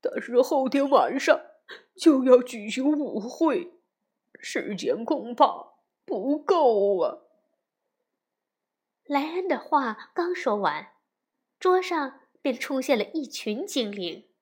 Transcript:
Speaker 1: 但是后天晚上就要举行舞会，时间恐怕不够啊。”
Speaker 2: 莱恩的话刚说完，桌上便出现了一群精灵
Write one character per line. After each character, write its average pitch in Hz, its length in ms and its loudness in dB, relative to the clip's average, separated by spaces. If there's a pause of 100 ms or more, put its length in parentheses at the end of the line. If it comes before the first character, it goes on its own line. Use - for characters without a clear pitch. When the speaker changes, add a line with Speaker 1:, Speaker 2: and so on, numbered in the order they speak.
Speaker 1:
但 - 180 -6
是 240 220 2
后 262 260 0
天 277 220 0
晚 220 280 4
上 - 220 2 (560)
就 269 280 6
要 254 180 8
举 220 260 -10
行 262 240 0
舞 285 260 -4
会， 247 640 -2 (580)
时 - 380 -8
间 165 260 -4
恐 240 320 -6
怕 120 380 0 (320)
不 269 340 -2
够 226 640 2
啊。” - 220 -2 (1800)
Speaker 2:
莱 285 180 0 (140)
恩 381 120 -4
的 320 100 0
话 269 560 -2
刚 349 200 -2
说 247 220 -2
完， 156 360 -4 (680)
桌 370 220 4
上 320 400 -4 (220)
便 262 120 0
出 262 280 -4
现 262 160 2
了 202 60 0
一 302 220 -6
群 233 400 -6
精 233 240 -4
灵 180 380 -10 (140)